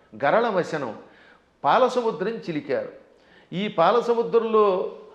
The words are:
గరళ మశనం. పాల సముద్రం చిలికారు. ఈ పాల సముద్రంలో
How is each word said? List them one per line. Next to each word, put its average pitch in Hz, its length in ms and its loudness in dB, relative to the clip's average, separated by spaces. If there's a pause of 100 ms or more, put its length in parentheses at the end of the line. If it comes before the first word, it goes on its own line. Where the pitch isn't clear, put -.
(240)
గరళ 202 240 2
మశనం. 151 480 -4 (680)
పాల 196 220 4
సముద్రం 220 420 -2
చిలికారు. 143 760 -6 (480)
ఈ 190 160 -4
పాల 190 320 4
సముద్రంలో 220 960 0 (180)